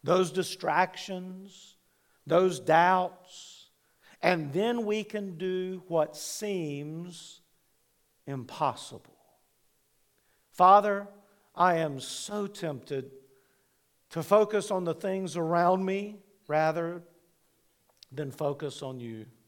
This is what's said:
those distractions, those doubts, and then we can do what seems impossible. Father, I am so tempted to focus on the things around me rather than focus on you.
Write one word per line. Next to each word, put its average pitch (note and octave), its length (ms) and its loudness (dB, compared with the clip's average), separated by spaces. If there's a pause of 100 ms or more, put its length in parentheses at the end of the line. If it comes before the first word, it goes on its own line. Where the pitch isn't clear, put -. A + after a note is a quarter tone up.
those F3+ 300 4
distractions, F#3 1400 -4 (500)
those F3+ 320 4
doubts, - 1120 2 (500)
and D#3+ 320 2
then A3+ 320 0
we G#3 200 -2
can G3+ 340 -10
do F#3 480 -6
what D#3+ 300 0
seems E3 1300 -8 (840)
impossible. C3 920 -6 (1400)
Father, G3+ 540 6 (480)
I E3+ 220 4
am D3 240 -2
so G#3 460 -8
tempted C#3+ 640 -8 (1000)
to E3 120 -6
focus G#3 480 4
on F#3 140 -2
the E3 100 -2
things F#3+ 420 -4
around F3 480 2
me G3+ 320 -4 (320)
rather E3 540 0 (1080)
than C#3 180 -6
focus C#3+ 520 -6
on C3 180 -10
you. A2+ 260 -10 (220)